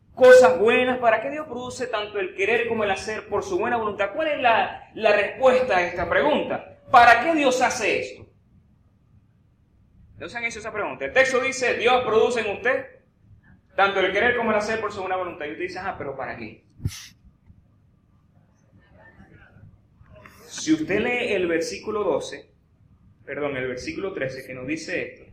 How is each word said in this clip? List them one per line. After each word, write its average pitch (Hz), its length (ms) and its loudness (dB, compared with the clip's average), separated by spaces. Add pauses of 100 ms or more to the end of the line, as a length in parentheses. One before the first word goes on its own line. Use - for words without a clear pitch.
(140)
cosas 254 440 10
buenas? 247 400 2
¿Para 226 220 2
qué 277 100 -6
Dios 302 160 -8
produce 247 420 -8
tanto 202 300 -6
el 185 160 -6
querer 226 340 0
como 214 160 -2
el 202 60 0
hacer 208 380 -6
por 202 140 -2
su 180 160 -4
buena 240 180 -2
voluntad? 202 380 -2
¿Cuál 311 140 -2
es 285 120 -4
la, 226 540 0
la 214 180 2
respuesta 202 680 2
a 175 80 0
esta 175 220 -6
pregunta? 196 720 -2 (120)
¿Para 240 320 8
qué 330 120 0
Dios 262 260 2
hace 226 400 0
esto? - 260 -12 (1900)
¿No 160 100 -14
se 240 80 -12
han 233 80 -6
hecho 233 140 -8
esa 214 140 -10
pregunta? 143 320 -6
El 135 80 -6
texto 254 280 4
dice, 254 340 -2
"Dios 247 300 2
produce 226 360 2
en 202 160 -4
usted 262 300 -2 (880)
tanto 196 240 2
el 185 120 0
querer 240 240 0
como 226 140 -2
el 214 60 0
hacer 220 240 -2
por 208 120 -6
su 190 80 -10
buena 185 160 -4
voluntad". 170 300 -8
Y 156 60 -10
usted 156 100 -12
dice, 180 160 -8
"Ah, 185 180 -8
pero 139 200 -10
¿para 117 200 -10
qué?". - 280 -16 (3750)
Si - 240 -4
usted 208 280 -2
lee 240 340 -4
el 180 120 -2
versículo 196 560 -4
doce, 143 480 -6 (760)
perdón, 143 340 -6
el 127 100 -4
versículo 165 440 -8
trece, 131 320 -8
que 127 100 -16
nos 127 120 -14
dice 160 360 -6
esto, - 300 -14